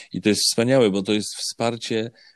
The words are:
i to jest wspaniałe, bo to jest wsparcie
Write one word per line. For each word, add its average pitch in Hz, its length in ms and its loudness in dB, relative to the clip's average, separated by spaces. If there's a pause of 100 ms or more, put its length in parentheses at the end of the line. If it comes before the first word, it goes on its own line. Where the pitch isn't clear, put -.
(120)
i 90 80 -6
to 107 80 2
jest 101 140 2
wspaniałe, 120 480 4
bo 98 120 -2
to 104 100 -2
jest 104 240 -2
wsparcie 113 760 -4 (260)